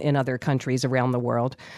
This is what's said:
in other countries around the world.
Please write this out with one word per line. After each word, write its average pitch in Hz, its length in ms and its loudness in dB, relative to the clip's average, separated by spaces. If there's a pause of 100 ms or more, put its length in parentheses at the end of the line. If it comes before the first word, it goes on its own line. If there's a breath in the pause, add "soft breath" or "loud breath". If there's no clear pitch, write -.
in 143 160 2
other 127 200 0
countries 131 460 0
around 127 280 2
the 123 80 0
world. 120 360 0 (220 loud breath)